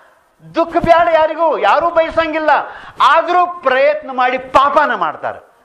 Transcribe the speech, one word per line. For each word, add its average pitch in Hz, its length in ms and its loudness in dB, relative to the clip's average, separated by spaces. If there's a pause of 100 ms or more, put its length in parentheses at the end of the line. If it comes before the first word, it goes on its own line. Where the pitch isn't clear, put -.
(540)
ದುಃಖ 330 140 0
ಬೇಡ 339 460 2
ಯಾರಿಗೂ, 311 440 0
ಯಾರೂ 269 320 0
ಬಯಸಂಗಿಲ್ಲ, 320 600 -2 (500)
ಆದರೂ 330 600 2
ಪ್ರಯತ್ನ 269 520 0
ಮಾಡಿ 254 260 -2
ಪಾಪನ 277 560 0
ಮಾಡ್ತಾರೆ. 147 440 -6 (260)